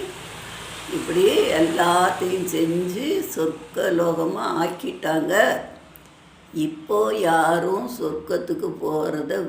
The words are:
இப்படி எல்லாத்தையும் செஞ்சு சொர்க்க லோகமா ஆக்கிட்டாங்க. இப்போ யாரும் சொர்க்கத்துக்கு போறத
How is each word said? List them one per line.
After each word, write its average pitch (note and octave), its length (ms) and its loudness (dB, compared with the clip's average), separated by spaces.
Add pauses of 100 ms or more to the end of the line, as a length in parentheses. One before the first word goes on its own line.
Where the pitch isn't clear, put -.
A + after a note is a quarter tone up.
(920)
இப்படி F3+ 460 2
எல்லாத்தையும் F3+ 1080 2
செஞ்சு F3+ 760 0 (120)
சொர்க்க D#3+ 400 -4
லோகமா E3 920 0
ஆக்கிட்டாங்க. E3+ 920 0 (920)
இப்போ G#3 600 0
யாரும் E3+ 760 2 (100)
சொர்க்கத்துக்கு E3+ 760 -2 (100)
போறத D#3 640 -2